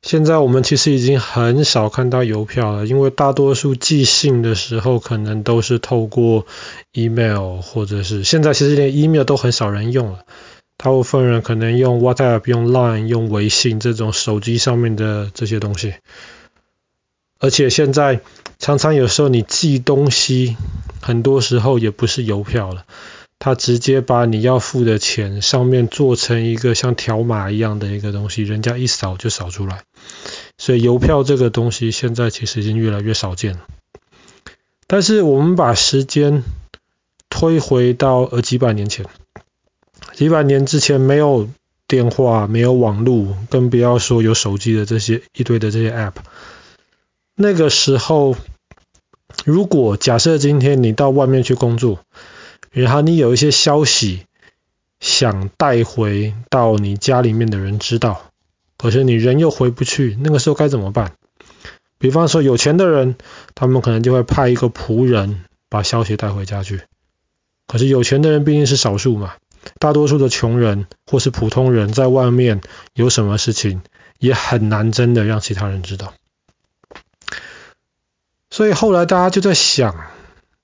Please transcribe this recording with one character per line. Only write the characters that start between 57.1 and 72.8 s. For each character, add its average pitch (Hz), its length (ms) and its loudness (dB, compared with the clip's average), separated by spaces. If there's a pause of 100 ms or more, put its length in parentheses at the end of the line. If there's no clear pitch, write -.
里 120 120 2
面 113 160 0
的 104 100 -2
人 98 200 -4
知 113 220 -4
道， 104 300 -4 (460)
可 117 140 -2
是 127 140 2
你 127 80 2
人 120 260 2
又 160 140 2
回 127 180 0
不 120 140 -4
去， 120 360 -2
那 151 100 -2
个 147 100 2
时 - 80 0
候 147 80 2
该 151 100 0
怎 135 140 0
么 98 120 -6
办？ 104 200 -4 (840)
比 131 120 2
方 160 160 2
说 160 160 2
有 135 140 4
钱 151 200 2
的 185 120 2
人， 131 260 2 (400)
他 127 140 0
们 127 140 2
可 120 100 0
能 113 100 0
就 123 100 2
会 123 120 2
派 131 240 2
一 123 80 2
个 120 120 0
仆 117 380 -2
人 101 380 0 (240)
把 104 160 -4
消 117 180 0
息 104 140 -2
带 101 140 -4
回 101 140 -6
家 98 200 -6
去。 95 160 -8 (880)
可 117 100 -4
是 131 80 2
有 135 160 4
钱 139 180 2
的 156 120 4
人 147 120 2
毕 151 80 2
竟 147 140 4
是 131 80 2
少 107 240 0
数 120 180 0
嘛， 98 180 -8 (440)
大 151 140 2
多 147 160 4
数 143 100 2
的 135 100 2
穷 120 300 0
人 104 280 0 (200)
或 131 140 0
是 135 100 0
普 113 200 -4
通 127 220 2
人 107 200 2
在 127 160 2
外 127 240 2
面 120 280 2 (340)